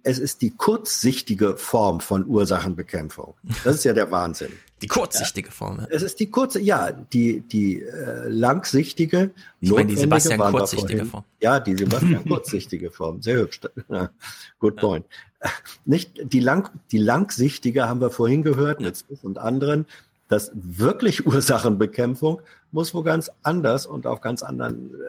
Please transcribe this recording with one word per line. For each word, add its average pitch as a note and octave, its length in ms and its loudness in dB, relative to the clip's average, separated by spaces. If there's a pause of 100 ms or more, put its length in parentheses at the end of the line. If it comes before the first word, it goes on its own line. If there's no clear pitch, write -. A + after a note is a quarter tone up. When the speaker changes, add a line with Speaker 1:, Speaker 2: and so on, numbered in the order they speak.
Speaker 1:
es B2+ 160 0
ist C#3 240 -4
die A2 80 2
kurzsichtige B2+ 1040 0
Form G2+ 440 2
von F#2+ 260 -2
Ursachenbekämpfung. F2 1080 -2 (300)
Das C#3 120 4
ist - 80 -4
ja B2 100 6
der G2 160 2
Wahnsinn. F2 420 -2
Speaker 2:
<laughs> - 60 -20 (220)
Die G#2 60 -8
kurzsichtige - 640 -4
Form, G2+ 300 -10
ja. - 100 -8
Speaker 1:
Es D#3 120 -2
ist - 180 -10
die G#3 100 0
kurze, B3+ 300 0
ja, F3 320 2
die, A#2 480 0
die, G2+ 420 0
äh, A#2+ 460 -8
langsichtige, D#3 1040 2 (280)
Speaker 2:
Ich F3+ 120 2
meine, G#2+ 160 6
die G2+ 80 0
Speaker 1:
notwendige - 60 0
Speaker 2:
Sebastian C#3+ 360 4
Speaker 1:
waren G2+ 140 4
wir - 80 4
Speaker 2:
kurzsichtige G2 380 -2
Speaker 1:
vorhin. A2 120 -4
Speaker 2:
Form. G#2+ 140 -12 (160)
Speaker 1:
Ja, B2+ 180 6
die G2+ 180 0
Sebastian C3 480 2
Speaker 2:
<laughs> D#3 40 -4
Speaker 1:
kurzsichtige F#2+ 640 -4
Form. E2+ 280 -6
Sehr A#2+ 180 0
hübsch. - 220 -2
<laughs> - 1000 -10
Good G#2 160 2
Speaker 2:
Ja. - 40 -12
Speaker 1:
point. F#2+ 240 0 (800)
Nicht C#3+ 260 0 (220)
die B2+ 80 4
lang-, C#3+ 280 2 (240)
die A2 60 2
langsichtige B2 880 0
haben B2 120 -2
wir B2 100 2
vorhin B2 320 2
gehört, D3 380 0
Speaker 2:
Ja. F#2 60 -4
Speaker 1:
mit B2+ 100 -6
Smith - 260 -16
und G2 160 -8
anderen. C#3+ 480 0 (420)
Das G#2 260 0
wirklich G#2+ 720 0
<laughs> C#3+ 60 4 (300)
Ursachenbekämpfung B2 800 0 (300)
muss D#3+ 220 -2
wo E3+ 100 -4
ganz D#3+ 280 -2 (120)
anders D3 440 0
und B2+ 200 -10
auf A#2+ 140 -4
ganz A#2+ 220 -6
anderen B2 480 -8 (180)